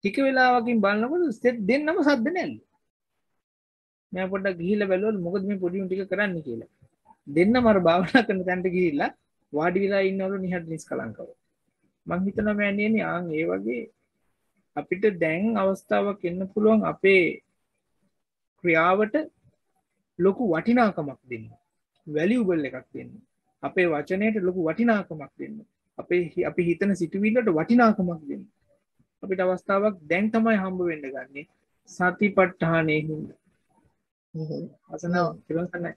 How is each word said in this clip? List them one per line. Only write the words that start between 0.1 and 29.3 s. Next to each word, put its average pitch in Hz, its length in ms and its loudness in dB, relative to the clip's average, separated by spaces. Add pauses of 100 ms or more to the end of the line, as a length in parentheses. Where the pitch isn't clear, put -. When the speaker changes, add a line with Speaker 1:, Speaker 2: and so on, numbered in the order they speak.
Speaker 1:
වෙලාවකින් 254 640 2
බලනකොට 226 440 0 (100)
සෙට් 240 320 0
දෙන්නම 302 340 2
සද්ද 269 280 2
නැල්ලු. 247 320 -4 (1500)
මම 185 180 -4
පොඩ්ඩක් 190 280 -2
ගිහිල්ලා 196 320 0
බැලුවලු 202 280 0
මොකද 185 260 -4
මේ 196 180 -4
පොඩි 185 200 -2
උන් 185 60 -6
ටික 185 200 -4
කරන්නේ 185 380 -4
කියලා. 117 240 -10 (560)
දෙන්නම 202 400 4
අර 208 140 6
භාවනා 175 460 4
කරන 190 180 -2
තැනට 180 220 -2
ගිහිල්ලා 180 440 0 (420)
වාඩි 170 280 0
වෙලා 196 220 0
ඉන්නවලු 190 360 -2
නිහඬ 180 300 -6
නිස්කලංකව. 131 600 -10 (760)
මං 175 180 -2
හිතනවා 208 340 -2
මෑණියනි, 208 440 0
ආන් 170 280 -4
ඒ 156 160 -2
වගේ 208 360 -4 (960)
අපිට 180 280 -6 (160)
දැන් 165 240 0 (120)
අවස්ථාවක් 196 680 -2
එන්න 175 240 -4
පුළුවන් 214 360 4
අපේ 185 400 4 (1400)
ක්‍රියාවට 180 520 2 (1000)
ලොකු 190 300 2
වටිනාකමක් 170 760 2
දෙන්න. 113 240 -12 (600)
වැලියබල් 170 580 0
එකක් 127 240 -10
දෙන්න. 123 220 -14 (520)
අපේ 180 240 0
වචනයට 185 560 0
ලොකු 185 200 -2
වටිනාකමක් 170 720 0
දෙන්න. 143 220 -12 (420)
අපේ 180 260 0
හි-, 160 200 -4
අපි 160 180 -2
හිතන 175 320 0
සිතුවිල්ලට 214 540 0
වටිනාකමක් 180 760 4
දෙන්න. 143 220 -12 (800)
අපිට 190 180 -4